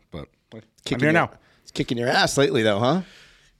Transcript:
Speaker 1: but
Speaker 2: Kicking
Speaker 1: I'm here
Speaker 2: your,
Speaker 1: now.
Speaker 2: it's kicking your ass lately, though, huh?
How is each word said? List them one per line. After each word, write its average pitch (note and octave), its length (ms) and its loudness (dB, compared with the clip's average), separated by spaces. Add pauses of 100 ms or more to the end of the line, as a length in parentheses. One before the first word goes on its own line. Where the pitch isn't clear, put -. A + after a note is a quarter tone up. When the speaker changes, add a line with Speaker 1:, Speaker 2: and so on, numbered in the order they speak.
(120)
Speaker 1:
but D#2+ 160 -14 (240)
Speaker 2:
Kicking - 120 -20 (320)
Speaker 1:
I'm B2 40 -4
here C#3 80 2
Speaker 2:
your, D#3 60 4
Speaker 1:
now. D#3+ 180 0 (320)
Speaker 2:
it's - 80 -20
kicking B2+ 260 -4
your A#2+ 120 -2
ass F3 280 0
lately, C3+ 240 2
though, G#2+ 180 2
huh? C#3+ 220 2 (580)